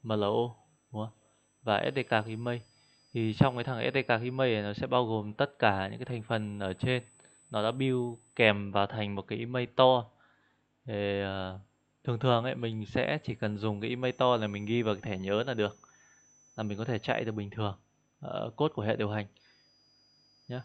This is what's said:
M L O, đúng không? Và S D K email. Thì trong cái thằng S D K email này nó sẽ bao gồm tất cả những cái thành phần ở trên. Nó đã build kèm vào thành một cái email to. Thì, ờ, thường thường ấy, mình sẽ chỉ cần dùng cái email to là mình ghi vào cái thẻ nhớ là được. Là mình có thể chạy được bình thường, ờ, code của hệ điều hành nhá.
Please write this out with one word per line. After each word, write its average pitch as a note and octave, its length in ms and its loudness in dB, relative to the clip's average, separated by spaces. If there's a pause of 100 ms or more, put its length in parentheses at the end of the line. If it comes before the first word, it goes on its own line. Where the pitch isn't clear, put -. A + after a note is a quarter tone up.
M A#2 60 -10
L G#2 140 2
O, A#2 320 0 (360)
đúng A2 140 -6
không? A2 40 -10 (540)
Và A2 280 2
S C3+ 40 -8
D C#3 40 0 (100)
K A2 180 2
email. A#2 320 -4 (540)
Thì A2 200 0
trong B2+ 220 4
cái A#2+ 80 -4
thằng B2 280 -2
S - 20 -10
D C3+ 40 2 (100)
K - 20 -18
email B2 440 2
này G#2 100 0
nó G#2 100 -4
sẽ B2+ 140 -6
bao B2+ 180 2
gồm G#2+ 280 -2
tất - 260 -2
cả F#2+ 280 4
những A2+ 120 -10
cái B2 60 -8
thành A#2 180 -6
phần G#2+ 360 -4
ở F#2+ 140 -2
trên. B2 300 0 (460)
Nó G#2+ 140 -2
đã A2+ 80 2
build B2 480 0 (160)
kèm G2+ 360 4
vào G2 160 2
thành G2+ 280 -4
một G2 60 -4
cái A2+ 180 -6
email A#2+ 360 -4
to. B2+ 300 8 (800)
Thì, G2+ 360 0
ờ, F#2+ 380 -4 (440)
thường A#2+ 160 -2
thường A#2+ 240 4
ấy, C3 120 -4
mình A2+ 300 -4
sẽ B2+ 380 -2
chỉ A2 120 -6
cần G#2 220 -4
dùng G#2 240 -2
cái A2+ 80 -4
email B2 280 -2
to B2 200 4
là G#2+ 100 0
mình G#2 180 -6
ghi A2+ 160 2
vào G#2+ 140 2
cái G2 60 -12
thẻ G#2 160 -4
nhớ G2 260 0
là C3 100 -4
được. G#2 240 0 (800)
Là A2 80 -6
mình G#2 140 -4
có A2 80 -4
thể A#2 140 -2
chạy A2+ 260 -2
được A2 60 -4
bình G#2 180 -6
thường, G#2 280 -4 (420)
ờ, - 360 -6
code D3+ 180 0
của A#2+ 80 -4
hệ A2 140 0
điều G#2+ 140 -2
hành G#2 180 -4 (1200)
nhá. B2 180 -8